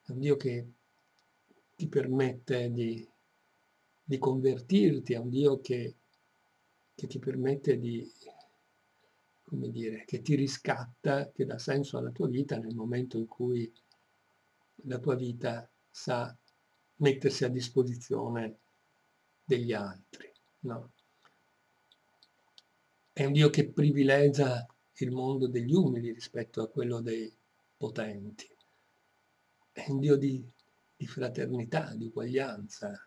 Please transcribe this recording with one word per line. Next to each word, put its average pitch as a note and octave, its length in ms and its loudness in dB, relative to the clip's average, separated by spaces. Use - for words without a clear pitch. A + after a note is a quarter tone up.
È - 100 -14
un B2+ 80 -6
Dio C#3 180 4
che A#2+ 300 -4
ti - 120 -4
permette B2+ 840 0
di, A2+ 360 -4
di C3+ 140 -2
convertirti, C3+ 960 4
è A2+ 40 0
un B2 120 -6
Dio C3+ 300 4
che, A#2+ 360 -4
che - 140 -10
ti C3 120 -8
permette C3 600 0
di, A#2+ 320 -6
come B2+ 260 -6
dire, A2+ 360 -8
che - 160 -8
ti D3+ 140 4
riscatta, C#3 960 -2
che C3 140 -2
dà A#2 120 -6
senso C#3 400 -2
alla B2 140 -4
tua D#3 160 -2
vita C3 300 0
nel A2+ 180 -6
momento A#2+ 420 -4
in A2+ 100 -4
cui A#2+ 440 -4
la B2 140 -6
tua B2+ 160 0
vita A#2+ 520 -6
sa B2 460 -4
mettersi C3+ 460 2
a B2 60 0
disposizione A#2+ 1080 -2
degli A#2+ 300 0
altri, G2 580 -10
no? - 300 -10
È C#3 140 -2
un C#3 60 2
Dio D3 200 8
che - 180 4
privilegia C#3 960 6
il B2+ 140 -2
mondo C3 360 0
degli B2 260 0
umili B2 380 4
rispetto A2+ 520 -6
a A2 40 -4
quello A#2+ 320 -4
dei A2+ 320 -6
potenti. G#2+ 720 -8
È - 180 -12
un C3+ 100 0
Dio C#3+ 160 6
di, C3+ 280 0
di - 100 -10
fraternità, B2 880 -4
di A2+ 120 -6
uguaglianza. B2 840 -6